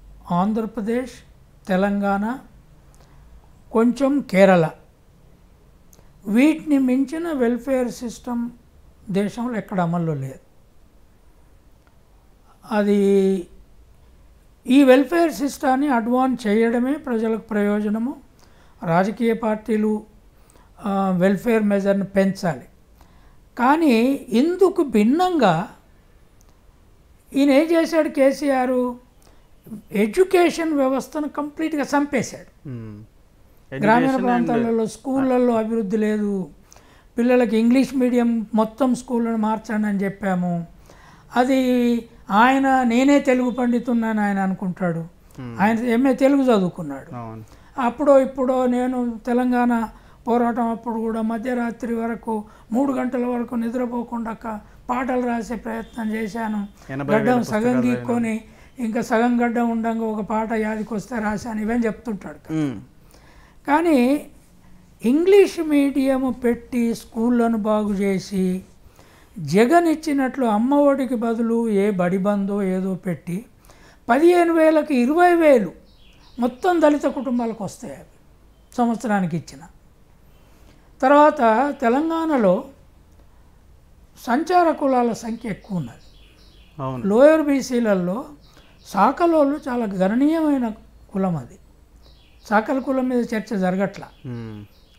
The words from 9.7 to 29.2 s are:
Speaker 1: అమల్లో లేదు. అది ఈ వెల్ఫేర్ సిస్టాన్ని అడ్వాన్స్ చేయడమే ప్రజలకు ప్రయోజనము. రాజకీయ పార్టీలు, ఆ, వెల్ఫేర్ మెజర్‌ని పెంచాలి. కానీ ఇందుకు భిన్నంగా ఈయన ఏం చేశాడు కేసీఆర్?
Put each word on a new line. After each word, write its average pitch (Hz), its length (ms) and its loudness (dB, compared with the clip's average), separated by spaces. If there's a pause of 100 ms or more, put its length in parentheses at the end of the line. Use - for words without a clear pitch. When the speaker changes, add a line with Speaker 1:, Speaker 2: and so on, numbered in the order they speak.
Speaker 1:
అమల్లో 170 320 -2
లేదు. 135 260 -8 (2250)
అది 208 300 2 (1700)
ఈ 269 160 6
వెల్ఫేర్ 285 500 4
సిస్టాన్ని 269 540 -2
అడ్వాన్స్ 247 600 0
చేయడమే 233 460 0
ప్రజలకు 226 480 -4
ప్రయోజనము. 208 720 -2 (680)
రాజకీయ 196 500 0
పార్టీలు, 214 680 -2 (840)
ఆ, 196 340 0
వెల్ఫేర్ 202 440 2
మెజర్‌ని 196 420 0
పెంచాలి. 190 600 -2 (920)
కానీ 262 420 4 (280)
ఇందుకు 349 540 2
భిన్నంగా 247 840 2 (1600)
ఈయన 277 180 4
ఏం 311 200 4
చేశాడు 330 380 2
కేసీఆర్? 262 840 0 (960)